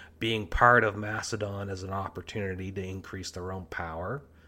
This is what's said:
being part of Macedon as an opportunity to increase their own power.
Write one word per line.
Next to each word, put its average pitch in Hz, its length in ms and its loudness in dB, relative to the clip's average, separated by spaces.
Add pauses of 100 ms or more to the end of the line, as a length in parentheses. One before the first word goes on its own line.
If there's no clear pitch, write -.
(180)
being 113 280 0
part 120 380 8
of 104 120 2
Macedon 104 720 -4
as 92 140 -6
an 95 80 -6
opportunity 95 840 -6
to 95 100 -6
increase 95 480 -8
their 92 220 -6
own 92 140 -8
power. 87 560 -6 (260)